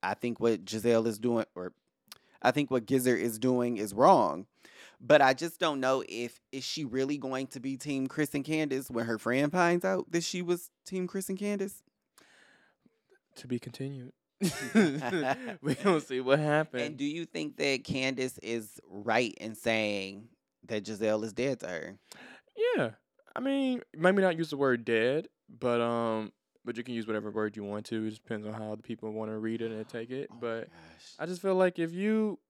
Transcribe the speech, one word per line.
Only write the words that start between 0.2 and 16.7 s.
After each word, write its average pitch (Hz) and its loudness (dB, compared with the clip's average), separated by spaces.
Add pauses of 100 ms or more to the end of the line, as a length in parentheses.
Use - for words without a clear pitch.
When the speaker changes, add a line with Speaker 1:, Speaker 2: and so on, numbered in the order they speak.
Speaker 1:
what 107 2
Giselle 113 4
is 107 -2
doing, 117 0 (100)
or 90 -8 (680)
I 127 6
think 143 2
what 123 2
Gizzard 123 4
is 110 -2
doing 123 2
is 98 -4
wrong." 110 6 (520)
But 139 8
I 135 8
just 156 -4
don't 151 0
know 131 2
if, 117 -8 (120)
is 131 -10
she - -6
really 135 -2
going 131 -6
to 131 -12
be 135 -6
Team 135 -4
Chris 151 -2
and 143 -2
Candace 143 -2
when 117 -2
her 113 -2
friend 135 0
finds 175 2
out 190 -2
that 170 0
she 180 -4
was 175 -2 (160)
Team 185 -4
Chris 190 -8
and 190 -6
Candace? 202 -4 (1500)
Speaker 2:
To - -16
be 123 -2
continued. 135 -10 (280)
<laughs> - - (1200)
We 139 0
gonna 185 4
see 127 -4
what 131 6
happens. 151 2